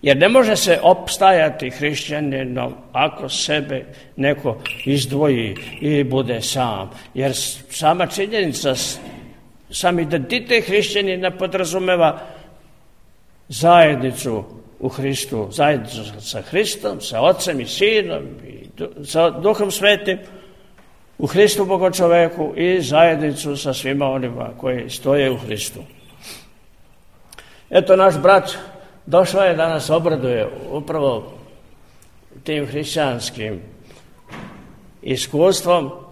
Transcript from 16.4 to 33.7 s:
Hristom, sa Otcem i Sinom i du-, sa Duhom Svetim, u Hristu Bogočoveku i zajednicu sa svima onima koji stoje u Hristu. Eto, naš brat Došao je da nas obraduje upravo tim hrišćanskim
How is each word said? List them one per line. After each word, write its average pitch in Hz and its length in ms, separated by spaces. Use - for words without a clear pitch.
Hristom, 107 580
sa 113 200
Otcem 170 400
i 117 60
Sinom 185 560
i - 200
du-, - 280
sa 160 260
Duhom 196 400
Svetim, 196 480
u 147 80
Hristu 202 380
Bogočoveku 170 920
i 180 240
zajednicu 151 760
sa 139 180
svima 139 320
onima 123 440
koji 123 300
stoje 139 400
u 127 60
Hristu. 107 440
Eto, 185 260
naš 190 220
brat 185 320
Došao 185 320
je 185 120
da 165 140
nas 156 220
obraduje 139 580
upravo 143 640
tim 151 220
hrišćanskim 120 960